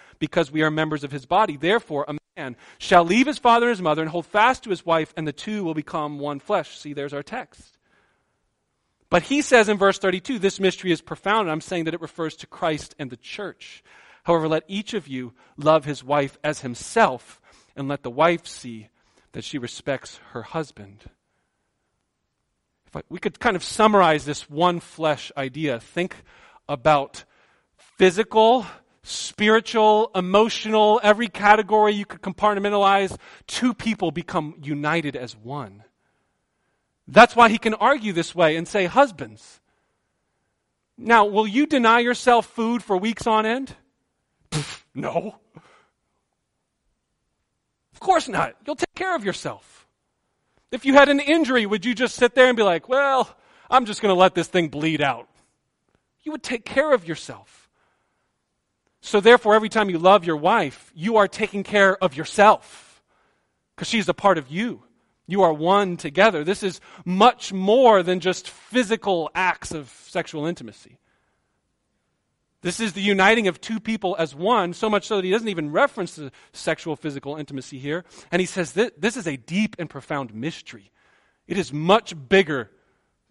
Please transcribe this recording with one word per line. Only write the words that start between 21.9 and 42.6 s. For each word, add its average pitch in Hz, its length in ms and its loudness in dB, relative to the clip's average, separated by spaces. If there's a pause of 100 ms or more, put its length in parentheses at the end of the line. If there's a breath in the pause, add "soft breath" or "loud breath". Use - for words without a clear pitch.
If - 100 -16
I, - 140 -14
we 175 80 -14
could - 200 -10
kind 226 160 -2
of 170 80 -6
summarize 180 640 2
this 143 240 -10
one 170 320 -2
flesh - 560 -6
idea. 135 420 -6
Think - 380 -10 (500 soft breath)
about 143 580 0 (520)
physical, 208 880 2 (380 loud breath)
spiritual, 214 1120 2
emotional, 214 880 2
every 208 260 4
category 208 640 4
you 202 140 -6
could - 160 -18
compartmentalize. 196 960 0 (280 loud breath)
Two 240 280 -2
people 202 360 -4
become 160 520 -6
united 147 540 -4
as 117 200 -14
one. 110 480 -14 (1200)
That's 220 260 8
why 233 140 8
he 220 100 -2
can 214 160 -2
argue 214 380 0
this 165 200 -4
way 165 220 2
and 165 120 -6
say, 190 200 -2
"Husbands, 165 720 -2 (1400)
now, 220 280 4
will 208 240 0
you 269 180 0
deny 240 320 4
yourself 240 480 2
food 233 360 -4